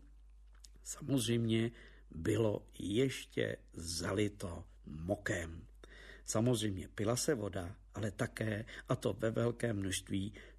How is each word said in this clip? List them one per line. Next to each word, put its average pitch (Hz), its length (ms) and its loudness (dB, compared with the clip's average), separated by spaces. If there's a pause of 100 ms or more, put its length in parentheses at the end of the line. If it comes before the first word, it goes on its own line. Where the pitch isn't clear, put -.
(840)
samozřejmě 117 880 2 (440)
bylo 104 520 2 (120)
ještě 101 800 0 (160)
zalito 85 920 -2 (220)
mokem. 85 800 -2 (580)
Samozřejmě 110 640 2
pila 113 280 2
se 156 180 2
voda, 98 420 -4 (180)
ale 104 160 -2
také, 110 540 -2 (240)
a 123 80 2
to 113 160 0
ve 113 180 0
velkém 117 460 0
množství, 98 580 -2 (240)